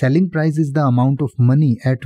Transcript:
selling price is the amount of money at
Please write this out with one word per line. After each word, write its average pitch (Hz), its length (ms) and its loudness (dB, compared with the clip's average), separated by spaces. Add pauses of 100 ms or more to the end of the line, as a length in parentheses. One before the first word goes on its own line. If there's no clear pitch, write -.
selling 147 240 2
price 160 280 -2
is 147 220 -2
the 143 160 0
amount 131 240 0
of 127 300 -2
money 135 280 2 (120)
at 131 200 0